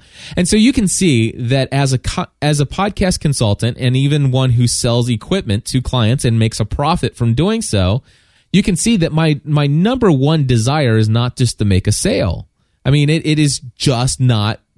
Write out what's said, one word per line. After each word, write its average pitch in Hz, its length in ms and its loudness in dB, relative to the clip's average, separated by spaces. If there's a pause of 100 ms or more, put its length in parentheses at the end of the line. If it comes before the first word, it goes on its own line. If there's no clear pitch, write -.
(360)
And 175 120 0
so - 80 0
you 220 180 4
can 208 140 0
see 127 460 0
that 131 380 -2
as 135 220 0
a 123 60 0
co-, - 260 -6 (160)
as 147 180 0
a 143 60 0
podcast 190 540 -2
consultant, 117 600 0
and 127 160 0
even 139 360 2
one 131 180 2
who 123 160 2
sells 120 440 0
equipment 117 560 -2
to 127 160 -2
clients 123 440 0
and 113 140 2
makes 113 200 0
a 113 60 -2
profit 147 500 -4
from 117 200 0
doing 208 260 0
so, 101 400 0 (520)
you 190 100 4
can 185 140 0
see 233 180 0
that 165 160 0
my, 156 320 0
my 147 240 0
number 208 420 0
one 147 360 2
desire 127 500 2
is 110 140 2
not 120 260 0
just - 240 -2
to 110 60 0
make 95 220 0
a 107 40 2
sale. 170 560 -2 (380)
I 131 60 2
mean, 143 180 2
it, 160 160 0
it 156 120 0
is 147 220 0 (160)
just 127 460 -2
not 113 400 0 (160)